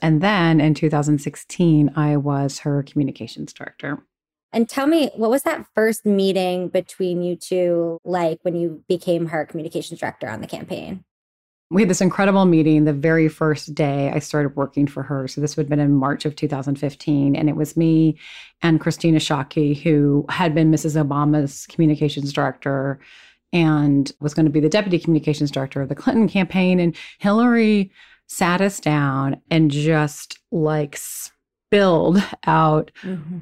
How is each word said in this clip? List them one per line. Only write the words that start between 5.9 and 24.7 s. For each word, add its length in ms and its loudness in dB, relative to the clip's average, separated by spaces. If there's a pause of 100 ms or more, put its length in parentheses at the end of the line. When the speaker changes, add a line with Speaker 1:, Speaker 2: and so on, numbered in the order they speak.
Speaker 2:
meeting 640 0
between 540 -4
you 160 -4
two 680 -2
like 380 -2
when 160 -4
you 320 -6
became 380 -2
her 180 -4
communications 560 -10
director 260 -8
on 140 -8
the 60 -12
campaign? 580 -12 (640)
Speaker 1:
We 140 2
had 60 2
this 120 0
incredible 420 2
meeting 400 4
the 80 2
very 380 2
first 440 -4
day 400 -2
I 60 -2
started 380 -4
working 300 0
for 160 -6
her. 260 -6
So 100 -10
this 160 -4
would 80 -2
have 60 -6
been 100 0
in 140 4
March 320 0
of 100 -4
two 140 -4
thousand 260 -4
fifteen. 640 -2
And 100 0
it 80 0
was 220 -4
me 400 4 (440)
and 200 2
Christina 380 2
Shockey, 640 -2
who 460 2
had 260 0
been 160 4
Missus 280 0
Obama's 680 0
communications 680 0
director 680 -4 (540)
and 680 2
was 140 -6
gonna 160 2
be 100 0
the 80 4
deputy 320 0